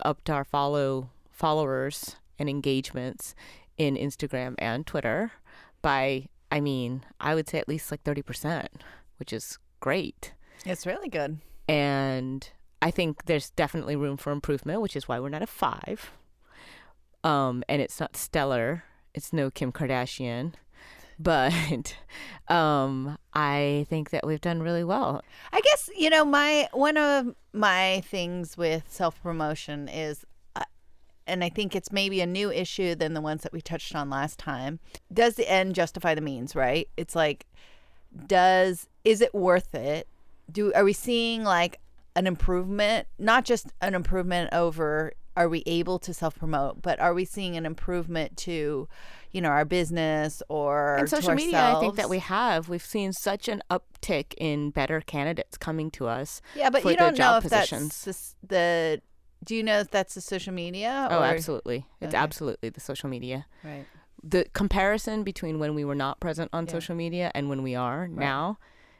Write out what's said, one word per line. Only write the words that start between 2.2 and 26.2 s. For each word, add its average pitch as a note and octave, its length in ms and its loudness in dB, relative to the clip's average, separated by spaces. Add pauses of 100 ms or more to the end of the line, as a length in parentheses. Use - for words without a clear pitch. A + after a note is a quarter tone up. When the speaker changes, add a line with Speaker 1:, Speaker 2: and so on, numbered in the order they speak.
Speaker 1:
and D3 120 -2
engagements C3+ 840 -4 (460)
in C#3+ 160 2
Instagram B2+ 640 -4
and A#2 300 -2
Twitter D3+ 420 -2 (520)
by, C3+ 440 0 (240)
I D3+ 80 0
mean, C3 460 -2 (160)
I D3+ 160 0
would D#3 120 -2
say D#3+ 120 -2
at - 80 -6
least, D3+ 240 -4
like, D3+ 100 -10
thirty C#3+ 200 -2
percent, - 600 -6 (380)
which - 120 -10
is - 260 -10 (200)
great. - 540 -4 (340)
Speaker 2:
It's F#3 180 -6
really C#4+ 240 -6
good. D#3 300 -4 (300)
Speaker 1:
And C3+ 800 0 (340)
I D#3+ 80 2
think E3 360 -2
there's D3+ 240 0
definitely D3+ 440 -2
room C#3+ 220 -2
for C#3+ 160 -6
improvement, D3 480 -2
which G#3 160 -4
is C3+ 100 -8
why A#2+ 140 -2
we're C3+ 80 -4
not D3+ 140 -4
a A3+ 40 -6
five. - 640 -4 (1120)
Um, C3+ 460 2
and C#3+ 120 2
it's - 200 -4
not - 160 -6
stellar. C3+ 680 0 (300)
It's - 180 -8
no C#3+ 180 0
Kim C3 220 -4
Kardashian. B2+ 840 -4 (640)
But, D#3 760 2 (280)
<laughs> - 260 -16
um, C#3+ 680 2 (140)
I C#3+ 560 2
think D#3 220 -2
that - 160 -2
we've D#3 140 -2
done E3+ 220 -2
really E3+ 220 0
well. F3+ 380 0 (300)
Speaker 2:
I G#4 80 4
guess, C#5 360 4
you D#4+ 140 4
know, D#4 140 8